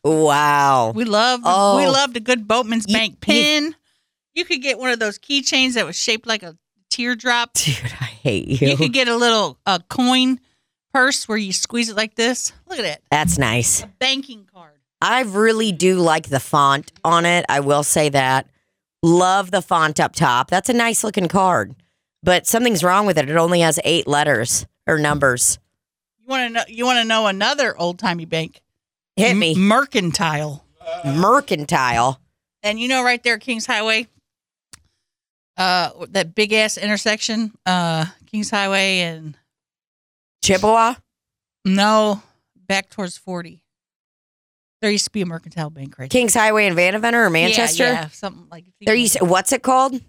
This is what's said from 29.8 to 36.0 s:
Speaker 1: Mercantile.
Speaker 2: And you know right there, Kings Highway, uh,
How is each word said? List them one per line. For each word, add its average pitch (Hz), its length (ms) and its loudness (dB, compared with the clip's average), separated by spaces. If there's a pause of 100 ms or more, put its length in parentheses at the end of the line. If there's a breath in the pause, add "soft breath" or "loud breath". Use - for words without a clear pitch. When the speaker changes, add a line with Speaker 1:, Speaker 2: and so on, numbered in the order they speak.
Speaker 1:
Mercantile. 147 1160 0 (420)
Speaker 2:
And 208 160 -4
you 240 100 -6
know 262 140 0
right 247 220 -2
there, 233 140 0
Kings 226 280 -8
Highway, 220 400 -2 (1500)
uh, 180 340 0 (200)